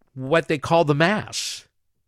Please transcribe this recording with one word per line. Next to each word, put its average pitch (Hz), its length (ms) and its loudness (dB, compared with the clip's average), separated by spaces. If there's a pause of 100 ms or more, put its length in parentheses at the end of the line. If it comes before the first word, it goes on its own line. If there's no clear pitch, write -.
(140)
what 139 340 -2
they 156 100 0
call 170 260 2
the 147 100 2
Mass. - 760 -4 (400)